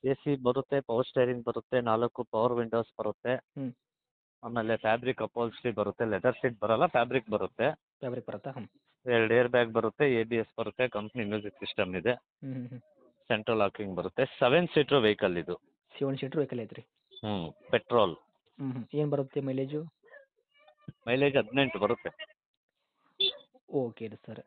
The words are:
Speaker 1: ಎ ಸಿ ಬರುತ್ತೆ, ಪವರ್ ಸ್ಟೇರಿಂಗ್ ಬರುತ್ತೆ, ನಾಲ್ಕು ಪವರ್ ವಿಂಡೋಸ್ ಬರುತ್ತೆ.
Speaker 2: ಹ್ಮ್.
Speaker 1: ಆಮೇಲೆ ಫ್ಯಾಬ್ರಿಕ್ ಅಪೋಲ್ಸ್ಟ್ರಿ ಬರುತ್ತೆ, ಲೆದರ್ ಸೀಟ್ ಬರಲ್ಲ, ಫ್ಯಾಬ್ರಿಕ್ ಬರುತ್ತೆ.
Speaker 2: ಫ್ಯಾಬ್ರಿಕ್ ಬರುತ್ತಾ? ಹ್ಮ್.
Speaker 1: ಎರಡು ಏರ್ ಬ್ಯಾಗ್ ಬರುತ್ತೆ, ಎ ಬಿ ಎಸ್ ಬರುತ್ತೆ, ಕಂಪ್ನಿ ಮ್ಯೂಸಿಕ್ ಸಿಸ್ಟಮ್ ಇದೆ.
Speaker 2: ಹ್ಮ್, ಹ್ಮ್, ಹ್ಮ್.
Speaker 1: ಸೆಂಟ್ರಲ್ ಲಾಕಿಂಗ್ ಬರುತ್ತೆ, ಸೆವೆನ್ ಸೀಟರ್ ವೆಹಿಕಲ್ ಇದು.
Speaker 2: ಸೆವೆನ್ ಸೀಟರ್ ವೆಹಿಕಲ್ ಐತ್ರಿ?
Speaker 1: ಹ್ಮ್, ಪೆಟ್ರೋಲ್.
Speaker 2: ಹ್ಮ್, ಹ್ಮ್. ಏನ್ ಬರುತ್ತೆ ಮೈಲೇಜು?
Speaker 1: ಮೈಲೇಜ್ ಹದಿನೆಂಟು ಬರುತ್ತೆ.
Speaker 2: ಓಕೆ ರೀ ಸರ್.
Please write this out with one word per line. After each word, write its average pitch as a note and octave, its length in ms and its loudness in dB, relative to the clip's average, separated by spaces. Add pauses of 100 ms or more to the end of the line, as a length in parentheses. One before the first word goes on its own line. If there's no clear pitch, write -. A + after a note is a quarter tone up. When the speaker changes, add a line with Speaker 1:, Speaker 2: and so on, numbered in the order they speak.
Speaker 1:
ಎ C3+ 80 2
ಸಿ C3+ 300 -2
ಬರುತ್ತೆ, C3 360 2
ಪವರ್ B2+ 280 0
ಸ್ಟೇರಿಂಗ್ B2 380 0
ಬರುತ್ತೆ, A#2+ 360 -2
ನಾಲ್ಕು A#2 420 0
ಪವರ್ A#2 300 0
ವಿಂಡೋಸ್ A#2 460 -2
ಬರುತ್ತೆ. A2 360 -4
Speaker 2:
ಹ್ಮ್. B2+ 380 -10 (720)
Speaker 1:
ಆಮೇಲೆ A#2 340 -2
ಫ್ಯಾಬ್ರಿಕ್ A#2+ 440 0
ಅಪೋಲ್ಸ್ಟ್ರಿ A#2 500 -4
ಬರುತ್ತೆ, G#2 380 -2
ಲೆದರ್ G#2+ 260 2
ಸೀಟ್ A#2 240 -2
ಬರಲ್ಲ, A2+ 260 2
ಫ್ಯಾಬ್ರಿಕ್ B2 440 0
ಬರುತ್ತೆ. G#2+ 440 -2
Speaker 2:
ಫ್ಯಾಬ್ರಿಕ್ - 540 -10
ಬರುತ್ತಾ? G#2+ 240 -10
ಹ್ಮ್. A2 160 -12 (380)
Speaker 1:
ಎರಡು A2+ 280 4
ಏರ್ A#2+ 160 6
ಬ್ಯಾಗ್ A#2+ 240 2
ಬರುತ್ತೆ, A#2 480 2
ಎ - 20 0
ಬಿ A2+ 120 -2
ಎಸ್ A2+ 220 -2
ಬರುತ್ತೆ, A#2 300 -2
ಕಂಪ್ನಿ G#2+ 380 -6
ಮ್ಯೂಸಿಕ್ G#2 300 -4
ಸಿಸ್ಟಮ್ F#2+ 400 -4
ಇದೆ. F#2 160 0
Speaker 2:
ಹ್ಮ್, C3 440 -8
ಹ್ಮ್, B2 120 -8
ಹ್ಮ್. A#2+ 120 -14 (480)
Speaker 1:
ಸೆಂಟ್ರಲ್ A2 320 0
ಲಾಕಿಂಗ್ G2+ 360 -2
ಬರುತ್ತೆ, F#2 300 -2
ಸೆವೆನ್ D3 420 2
ಸೀಟರ್ C#3 340 4
ವೆಹಿಕಲ್ G2+ 360 2
ಇದು. E2+ 180 -4 (440)
Speaker 2:
ಸೆವೆನ್ C3+ 180 -2
ಸೀಟರ್ C3+ 200 -6
ವೆಹಿಕಲ್ B2+ 220 -2
ಐತ್ರಿ? A2+ 220 -12 (340)
Speaker 1:
ಹ್ಮ್, F#2 380 -4 (180)
ಪೆಟ್ರೋಲ್. G#2+ 440 2 (440)
Speaker 2:
ಹ್ಮ್, C3+ 140 -6
ಹ್ಮ್. A#2+ 200 -6
ಏನ್ D3 160 0
ಬರುತ್ತೆ C#3 320 -2
ಮೈಲೇಜು? C3+ 420 -4 (1200)
Speaker 1:
ಮೈಲೇಜ್ C3+ 280 2
ಹದಿನೆಂಟು B2 440 2
ಬರುತ್ತೆ. - 580 -4 (1300)
Speaker 2:
ಓಕೆ A#2 360 -2
ರೀ G#2 80 -12
ಸರ್. A2 320 -16